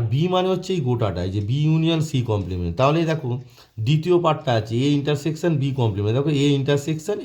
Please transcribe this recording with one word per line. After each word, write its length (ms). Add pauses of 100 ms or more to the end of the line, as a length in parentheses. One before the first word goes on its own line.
(120)
B 20 (200)
মানে 200
হচ্ছে 240
এই 100
গোটাটাই, 480
যে 140
B 20 (160)
ইউনিয়ন 420
C 20 (200)
কমপ্লিমেন্ট। 480
তাহলে 200 (120)
দেখো, 180 (580)
দ্বিতীয় 280 (100)
পার্টটা 340
আছে 140 (120)
A 20 (120)
intersection 520 (100)
B 20 (160)
complement। 380
দেখো, 140 (120)
A 20 (140)
intersection, 640